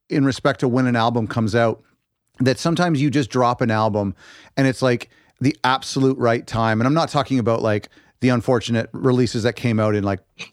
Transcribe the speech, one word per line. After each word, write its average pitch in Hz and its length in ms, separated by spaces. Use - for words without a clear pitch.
in 135 160
respect 135 360
to 135 60
when 127 200
an 120 80
album 117 320
comes 113 280
out, 117 280
that 131 180
sometimes 170 440
you 147 100
just 131 180
drop 123 320
an 117 80
album 107 460
and 135 100
it's, 131 160
like, 120 280
the 131 140
absolute 135 520
right 117 300
time. 110 320
And 123 80
I'm 143 60
not 165 160
talking 135 280
about, 113 240
like, 107 280
the 127 80
unfortunate 117 640
releases 123 500
that 120 140
came 117 220
out 107 140
in, 104 120
like, 98 160